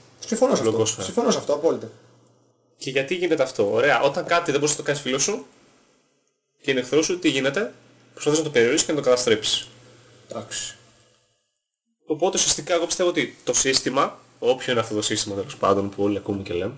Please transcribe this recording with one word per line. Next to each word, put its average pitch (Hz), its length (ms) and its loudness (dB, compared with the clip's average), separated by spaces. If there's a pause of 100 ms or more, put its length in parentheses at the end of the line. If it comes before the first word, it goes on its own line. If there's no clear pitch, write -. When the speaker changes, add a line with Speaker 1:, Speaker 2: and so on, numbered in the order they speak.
(260)
Speaker 1:
Συμφωνώ 254 300 2
σε 117 60 0
αυτό. 110 200 2
Speaker 2:
Blogosphere. 110 220 -2
Speaker 1:
Συμφωνώ 226 280 0
σε 151 60 2
αυτό, 143 160 -2
απόλυτα. 135 380 -2 (840)
Speaker 2:
Και - 120 -10
γιατί 135 260 -2
γίνεται 160 280 0
αυτό; 104 280 0
Ωραία, 123 300 2
όταν 139 240 0
κάτι 170 260 0
δεν 139 80 2
μπορείς 147 160 0
να - 60 -12
το - 60 -10
κάνεις 143 140 -2
φίλο 127 180 -2
σου 214 260 -2 (1160)
και 139 100 -2
είναι 131 80 2
εχθρός 143 260 2
σου, 180 140 -2
τι 165 100 2
γίνεται; 143 440 -2 (400)
Προσπαθείς 151 260 0
να 156 60 0
το 143 60 -6
περιορίσεις 123 340 4
και 175 60 -4
να 151 60 0
το 135 60 -4
καταστρέψεις. 123 640 2 (640)
Speaker 1:
Εντάξει. - 440 -10 (1300)
Speaker 2:
Οπότε 160 320 0
ουσιαστικά - 360 0
εγώ 170 120 2
πιστεύω 175 240 0
ότι 151 340 -2
το 127 100 -2
σύστημα, - 680 0 (200)
όποιο 127 320 0
είναι 117 100 2
αυτό 110 140 -4
το 107 60 0
σύστημα 104 340 -2
τέλος 95 220 -8
πάντων 98 320 2
που 101 140 -4
όλοι 101 140 2
ακούμε 98 260 -4
και 90 100 -8
λέμε. 95 240 -4